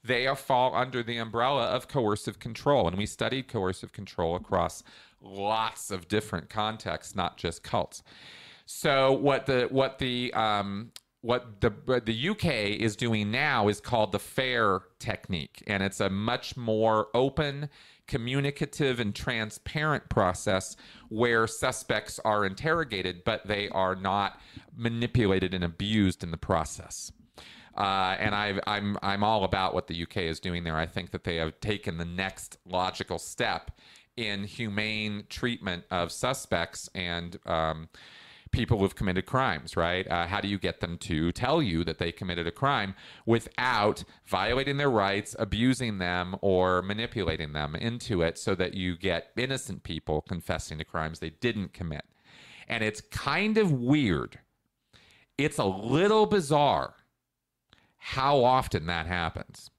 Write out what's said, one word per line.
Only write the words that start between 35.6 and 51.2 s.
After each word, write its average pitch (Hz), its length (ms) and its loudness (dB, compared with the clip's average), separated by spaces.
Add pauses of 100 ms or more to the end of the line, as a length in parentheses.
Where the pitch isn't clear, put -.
of 87 220 0
suspects - 840 -4
and, 87 540 -6
um, 80 400 0 (640)
people 120 260 2
who've 95 180 2
committed 95 300 0
crimes, 113 500 0
right? 90 320 2
Uh, 87 200 0
how 101 120 0
do 98 80 -2
you 101 120 0
get 87 200 -2
them 85 200 -6
to 85 320 0
tell 147 320 0
you 85 200 0
that 80 140 -4
they 85 140 -2
committed 85 340 -6
a 87 60 -2
crime 117 420 0 (320)
without 113 800 2 (240)
violating 127 500 0
their 143 140 2
rights, 101 480 0
abusing 113 580 2
them, 90 440 -2
or 92 420 4
manipulating 90 680 -4
them 76 220 -4
into 117 460 -2
it 82 160 2
so 101 160 -2
that 90 220 -2
you 90 200 -2
get 85 400 -2
innocent 123 460 -4
people 78 400 -2
confessing 82 560 -6
to 76 60 -8
crimes 80 340 -6
they 82 140 -8